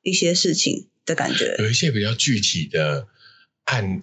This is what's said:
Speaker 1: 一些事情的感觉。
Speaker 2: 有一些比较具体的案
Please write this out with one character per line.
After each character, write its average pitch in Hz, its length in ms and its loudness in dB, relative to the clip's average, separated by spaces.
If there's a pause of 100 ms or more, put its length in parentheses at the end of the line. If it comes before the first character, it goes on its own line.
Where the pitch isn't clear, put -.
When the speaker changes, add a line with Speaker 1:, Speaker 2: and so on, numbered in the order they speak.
Speaker 1:
一 185 100 -2
些 175 220 2
事 175 180 2
情 - 360 -2 (180)
的 160 80 0
感 - 180 0
觉。 - 280 0
Speaker 2:
有 107 100 2
一 - 20 0
些 151 200 2
比 107 100 0
较 107 100 0
具 117 280 0
体 85 260 0
的 73 400 -2 (600)
案 101 360 -2